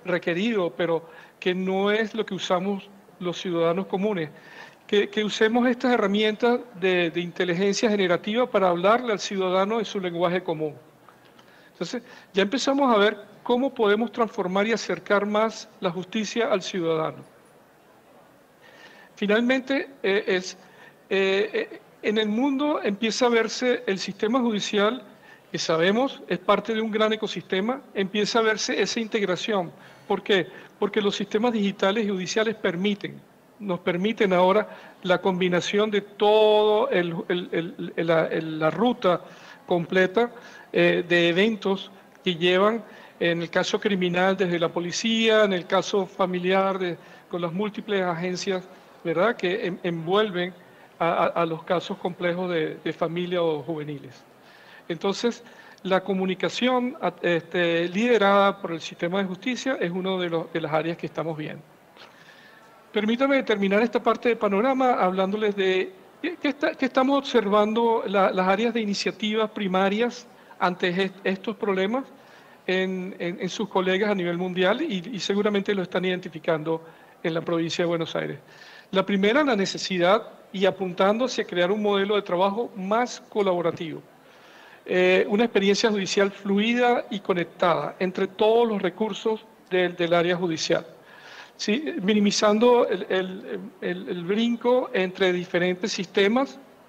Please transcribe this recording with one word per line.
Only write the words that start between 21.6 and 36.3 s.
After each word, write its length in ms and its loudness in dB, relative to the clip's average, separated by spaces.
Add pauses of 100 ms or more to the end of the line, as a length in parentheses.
en 160 0
el 100 0
mundo 540 0
empieza 440 0
a 40 2
verse 560 0
el 120 0
sistema 420 -2
judicial, 600 0 (480)
que 80 -6
sabemos 680 2
es 120 -2
parte 340 2
de 80 0
un 80 -4
gran 220 2
ecosistema, 680 -4 (140)
empieza 460 0
a 20 4
verse 400 0
esa 180 -2
integración. 720 -2 (340)
¿Por 160 -2
qué? 240 2 (320)
Porque 220 -2
los 160 0
sistemas 360 0
digitales 520 0
y 60 -2
judiciales 460 -2
permiten, 640 -2 (400)
nos 180 -4
permiten 540 0
ahora 720 2
la 160 2
combinación 720 0
de 80 0
todo 880 4